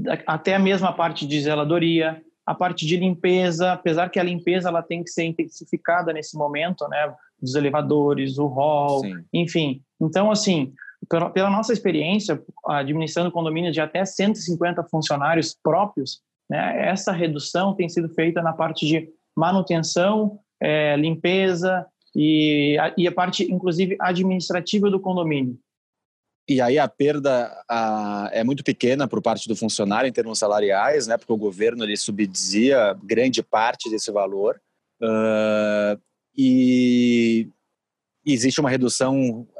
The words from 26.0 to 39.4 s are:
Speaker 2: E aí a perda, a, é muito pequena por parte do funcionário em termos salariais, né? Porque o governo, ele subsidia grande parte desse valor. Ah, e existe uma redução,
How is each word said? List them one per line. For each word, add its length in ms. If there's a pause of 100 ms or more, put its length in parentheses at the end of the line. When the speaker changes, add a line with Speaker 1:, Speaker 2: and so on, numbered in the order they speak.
Speaker 2:
E 120
aí 180
a 80
perda, 640 (180)
a, 640
é 100
muito 220
pequena 420
por 160
parte 280
do 60
funcionário 520
em 60
termos 260
salariais, 640
né? 120
Porque 160
o 40
governo, 460
ele 140
subsidia 1080
grande 400
parte 480
desse 180
valor. 500 (440)
Ah, 920 (400)
e 1120 (760)
existe 340
uma 100
redução, 800 (120)